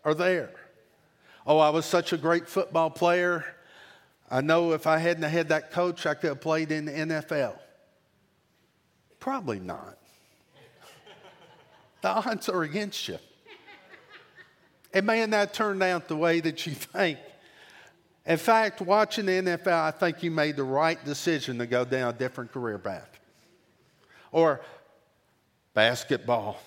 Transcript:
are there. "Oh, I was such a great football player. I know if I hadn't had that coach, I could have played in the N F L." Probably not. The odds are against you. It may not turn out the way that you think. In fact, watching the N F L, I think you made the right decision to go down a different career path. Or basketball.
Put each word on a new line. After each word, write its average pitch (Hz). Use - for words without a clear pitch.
are 156
there. 175
"Oh, 151
I 151
was 160
such 175
a 165
great 170
football 165
player. 175
I 131
know 165
if 156
I 160
hadn't 165
had 160
that 156
coach, 175
I 151
could 165
have 139
played 160
in 151
the 147
N 160
F 156
L." 135
Probably 180
not. -
The 190
odds 214
are 180
against 190
you. 90
It 190
may 226
not 208
turn 202
out 180
the 160
way 165
that 160
you 151
think. 160
In 160
fact, 220
watching 208
the 185
N 185
F 170
L, 170
I 156
think 170
you 170
made 151
the 139
right 151
decision 143
to 120
go 123
down 127
a 117
different 127
career 113
path. 90
Or 156
basketball. 113